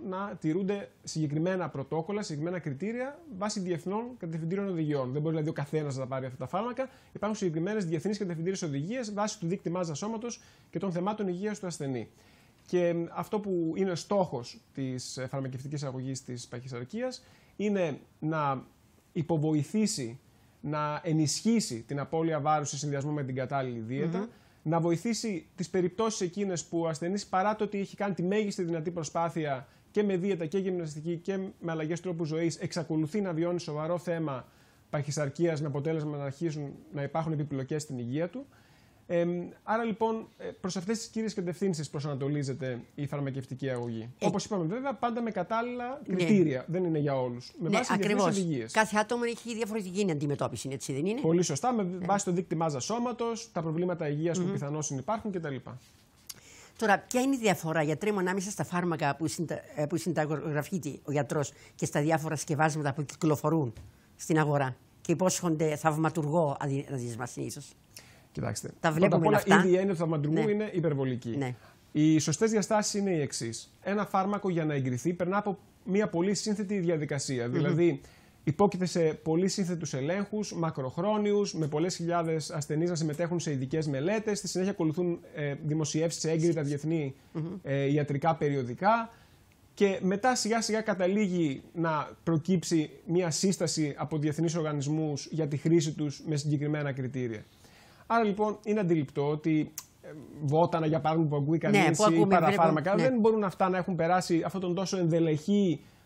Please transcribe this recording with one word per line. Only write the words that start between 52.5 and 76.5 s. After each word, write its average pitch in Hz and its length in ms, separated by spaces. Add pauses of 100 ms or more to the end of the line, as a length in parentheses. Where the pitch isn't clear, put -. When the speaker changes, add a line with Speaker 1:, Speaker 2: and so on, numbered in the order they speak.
Speaker 1:
μάζας 160 280
σώματος, 233 680
τα 170 100
προβλήματα 165 480
υγείας 160 300
που 180 60
Speaker 2:
Μμμ. 185 60
Speaker 1:
πιθανώς 147 380
υπάρχουν 208 420
κτλ. 160 240 (1200)
Speaker 2:
Τώρα, 202 220
ποια 247 220
είναι 269 140
η 247 40
διαφορά, 170 420
γιατρέ 156 300
μου, 202 80
ανάμεσα 185 320
στα 165 120
φάρμακα 156 520
που 156 120
συντα-, 160 340 (140)
ε, 151 100
που 160 120
συνταγογραφείται 151 920 (140)
ο - 80
γιατρός 143 400 (240)
και - 100
στα 147 160
διάφορα 156 340
σκευάσματα 147 580
που 147 120
κυκλοφορούν 151 680 (420)
στην 160 240
αγορά 143 360 (260)
και - 100
υπόσχονται 160 640
θαυματουργό 156 840
αδυνατισμα 131 640
συνήθως; 135 460 (600)
Speaker 1:
Κοιτάξτε, 120 360
Speaker 2:
Τα - 120
Speaker 1:
πρώτα - 100
απ' 156 60
Speaker 2:
βλέπουμε 170 320
Speaker 1:
όλα, 208 100
Speaker 2:
αυτά; 196 180
Speaker 1:
ήδη 180 140
η 180 80
έννοια 196 140
του 175 80
θαυματουργού 156 340 (100)
Speaker 2:
Ναι. 214 80
Speaker 1:
είναι 208 220
υπερβολική. 131 640
Speaker 2:
Ναι. 127 180 (360)
Speaker 1:
Οι 156 280
σωστές 190 320
διαστάσεις 214 420
είναι 202 180
οι 160 100
εξής. 117 500 (120)
Ένα 202 220
φάρμακο, 196 440
για 165 160
να 151 80
εγκριθεί, 131 400
περνά 180 240
από 202 200 (260)
μια 202 260
πολύ 180 260
σύνθετη 208 440